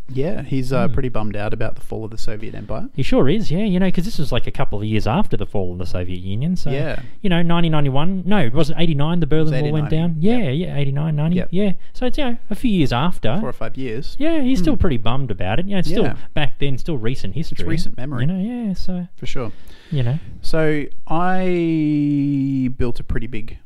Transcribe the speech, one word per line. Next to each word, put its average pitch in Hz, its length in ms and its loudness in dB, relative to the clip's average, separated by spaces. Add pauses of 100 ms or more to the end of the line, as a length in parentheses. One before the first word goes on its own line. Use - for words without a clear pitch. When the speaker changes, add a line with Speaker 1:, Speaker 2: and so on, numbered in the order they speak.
(100)
Speaker 1:
Yeah, 135 320 -2
he's, 135 320 -2
uh, 127 140 2
Speaker 2:
Hmm. 143 40 2
Speaker 1:
pretty 131 160 0
bummed 107 280 -2
out 107 180 -2
about 110 220 0
the - 40 -8
fall 107 240 -6
of 107 60 -10
the 110 80 -8
Soviet 110 360 0
Empire. 107 400 -6
Speaker 2:
He 143 80 -2
sure 185 280 4
is, 202 200 2
yeah. 185 140 -2
You 180 160 -2
know, 190 100 2
'cause 175 140 2
this 220 140 -2
was, - 120 2
like, 120 160 2
a - 40 -2
couple - 280 0
of 104 60 -6
years 107 220 -2
after 135 320 0
the 101 80 -2
fall 92 260 -2
of 87 60 -10
the 90 80 -4
Soviet 90 340 -2
Union. 113 340 -4
So, 151 160 0
Speaker 1:
Yeah. 135 300 -2 (220)
Speaker 2:
you 190 80 2
know, 170 100 2
nineteen 170 320 4
ninety-one. 151 540 2
No, 202 140 4
it 120 120 4
wasn't 156 260 4
eighty-nine, 165 420 2
the 160 60 0
Berlin 151 280 2
Speaker 1:
It - 20 0
was 147 60 0
Speaker 2:
Wall 147 100 -2
went 151 140 -2
Speaker 1:
eighty-nine. 165 240 -2
Speaker 2:
down. 160 100 -4
Yeah, 208 300 2
Speaker 1:
Yep. 127 40 -4 (140)
Speaker 2:
yeah, 143 80 -6
eighty-nine, 143 400 -2
ninety. 165 220 -2
Speaker 1:
Yep. - 120 -2
Speaker 2:
Yeah. 196 220 0 (220)
So - 100 -4
it's, 247 140 2
you 294 60 0
know, 240 120 2 (140)
a 208 40 0
few 240 160 0
years 151 220 2
after. 147 480 2
Speaker 1:
Four 139 80 -4
or 123 60 -4
five - 240 -2
years. 131 400 -4
Speaker 2:
Yeah, 311 240 2
he's 254 160 2
still 180 160 2
Speaker 1:
Hmm. - 80 4
Speaker 2:
pretty 127 160 4
bummed 120 320 2
about 98 300 0
it. 180 40 0
You 202 80 -2
know, 190 60 2
it's 165 100 4
still 190 160 2
Speaker 1:
Yeah. 117 120 0 (180)
Speaker 2:
back 151 240 4
then, 135 180 4
still 151 220 -2
recent 107 360 0
history. - 200 0 (100)
Speaker 1:
It's - 20 2
recent - 300 2
memory. 127 280 -2
Speaker 2:
You 160 100 2
know, 190 40 -4 (280)
yeah, 190 80 -4
so 180 420 0
Speaker 1:
For - 80 -12
sure. 117 260 0 (400)
Speaker 2:
you 139 120 -2
know. 127 160 -2 (240)
Speaker 1:
So 151 420 2 (220)
I 151 1700 0
built 120 240 0
a - 40 -6
pretty 120 220 -2
big 123 400 -6